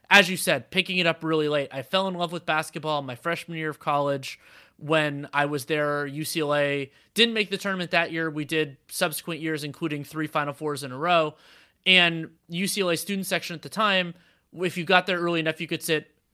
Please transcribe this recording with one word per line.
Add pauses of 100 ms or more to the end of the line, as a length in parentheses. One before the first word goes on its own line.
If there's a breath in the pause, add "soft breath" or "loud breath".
as
you
said,
picking
it
up
really
late.
I
fell
in
love
with
basketball
my
freshman
year
of
college (380 loud breath)
when
I
was
there.
U
C
L
A (260 soft breath)
didn't
make
the
tournament
that
year.
We
did (100)
subsequent
years,
including
three
Final
Fours
in
a
row. (500 soft breath)
And (180)
U
C
L
A
student
section
at
the
time, (400 soft breath)
if
you
got
there
early
enough,
you
could
sit (180)